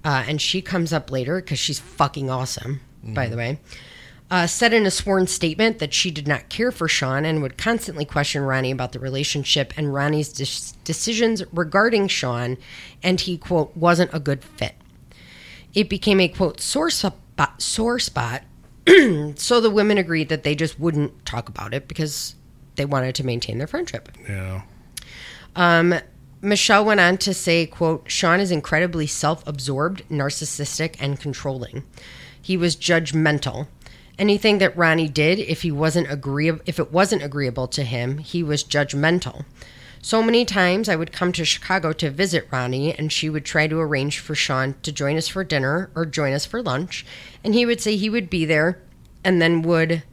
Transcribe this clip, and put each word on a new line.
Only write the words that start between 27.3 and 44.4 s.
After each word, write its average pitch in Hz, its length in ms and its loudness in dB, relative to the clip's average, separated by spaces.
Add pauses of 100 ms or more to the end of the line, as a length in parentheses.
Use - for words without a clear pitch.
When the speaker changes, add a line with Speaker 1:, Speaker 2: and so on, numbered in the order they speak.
Speaker 1:
say, 170 320 2
quote, 160 440 -2
"Sean 180 300 4
is 190 100 0
incredibly 165 560 0
self-absorbed, 151 1040 -2
narcissistic, 147 880 -4
and 139 220 -4
controlling. 135 640 -6 (560)
He 185 160 0
was 170 200 2
judgmental. 151 880 0 (520)
Anything 208 380 4
that 190 180 2
Ronnie 165 340 4
did, 151 300 2
if 156 220 -2
he 170 100 -2
wasn't 151 380 0
agreeab-, 147 560 -2
if 170 140 -4
it 160 140 -2
wasn't 185 300 2
agreeable 135 460 -4
to - 160 -4
him, 123 340 -2
he 175 240 -4
was 147 220 -2
judgmental. 147 800 0 (560)
So 220 220 0
many 233 240 2
times 190 420 2
I 175 80 2
would 160 160 -4
come 180 200 0
to 170 120 -2
Chicago 160 480 -2
to 160 180 -2
visit 170 400 -2
Ronnie, 131 440 -2
and 151 180 -4
she 156 160 -2
would 151 160 -4
try 156 220 0
to 156 120 -2
arrange 147 400 -2
for - 160 -8
Sean 135 480 -2